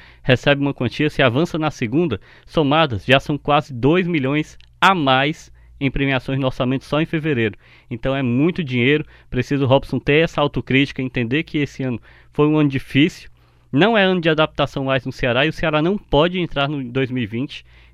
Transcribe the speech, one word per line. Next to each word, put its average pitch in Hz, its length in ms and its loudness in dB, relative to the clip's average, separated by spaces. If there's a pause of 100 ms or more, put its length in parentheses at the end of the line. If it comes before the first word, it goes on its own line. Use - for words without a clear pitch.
(220)
recebe 139 400 0
uma 139 140 -2
quantia, 147 340 -2
se 143 140 -2
avança 139 340 0
na 156 140 -2
segunda, 127 480 -2 (260)
somadas, 143 580 0
já 131 160 4
são 147 160 -4
quase 143 380 -2
dois 147 320 2
milhões 151 540 -4 (200)
a 190 140 4
mais 143 580 0 (280)
em 139 100 -2
premiações 135 500 -2
no 135 60 -2
orçamento 131 400 -2
só 151 160 -2
em 165 40 -2
fevereiro. 143 520 -2 (320)
Então 135 260 -4
é 139 60 -4
muito 139 420 0
dinheiro, 131 400 2 (240)
precisa 135 380 -2
o - 20 2
Robson 135 300 2
ter 147 260 2
essa - 160 -4
autocrítica, 139 600 0
entender 131 420 -2
que - 140 -8
esse 143 240 -6
ano 123 180 -4 (320)
foi 147 160 2
um 151 100 2
ano 151 120 4
difícil, 139 580 0 (440)
não 202 260 4
é 196 60 4
ano 185 180 2
de 160 80 2
adaptação 151 560 0
mais 135 180 0
no 131 80 -8
Ceará, 127 360 0
e - 20 -2
o 156 40 -4
Ceará 151 280 -2
não 185 160 0
pode 175 420 2
entrar 143 300 -4
no 147 140 -6
dois 123 260 -4
mil 127 140 -4
e 107 40 -6
vinte 117 380 -8 (280)